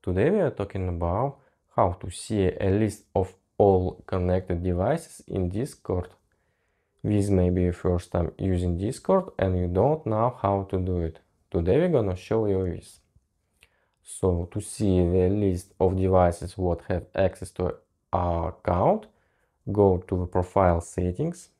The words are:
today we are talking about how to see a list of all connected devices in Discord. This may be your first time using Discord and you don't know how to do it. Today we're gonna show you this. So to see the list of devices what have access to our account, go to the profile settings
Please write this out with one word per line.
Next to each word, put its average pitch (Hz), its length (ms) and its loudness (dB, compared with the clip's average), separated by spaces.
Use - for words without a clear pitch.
today 98 280 0
we 214 100 0
are 147 100 0
talking 95 380 -6
about 90 480 -2
how 95 160 2
to 95 180 -10
see 98 400 -2
a 95 100 0
list 107 340 0
of 95 180 0
all 95 480 4
connected 92 600 -2
devices 92 640 -4
in 90 200 -2
Discord. 98 600 -6
This 104 240 2
may 90 220 4
be 90 120 2
your 90 100 2
first 87 380 -2
time 87 260 -2
using 90 400 -2
Discord 180 500 -2
and 92 180 0
you 87 120 0
don't 127 380 2
know 110 360 0
how 98 280 0
to 95 100 -2
do 90 220 -2
it. 82 180 -6
Today 92 260 2
we're 180 100 2
gonna 104 280 0
show 113 300 -2
you 95 180 0
this. - 340 -8
So 87 480 -2
to 107 100 -6
see 98 440 0
the 90 240 2
list 98 500 -2
of 95 180 2
devices 90 600 2
what 87 300 -2
have 90 260 -4
access - 380 -2
to - 240 -4
our 85 360 -2
account, 127 580 0
go 98 280 4
to 92 200 -4
the 90 80 -2
profile 90 540 2
settings 92 680 -6